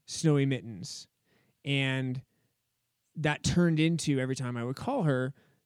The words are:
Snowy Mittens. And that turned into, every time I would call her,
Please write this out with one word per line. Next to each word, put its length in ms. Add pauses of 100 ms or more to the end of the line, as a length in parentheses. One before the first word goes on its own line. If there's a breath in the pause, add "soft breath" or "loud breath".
Snowy 400
Mittens. 640 (540)
And 600 (920)
that 280
turned 340
into, 400
every 160
time 220
I 80
would 120
call 260
her, 320 (320 soft breath)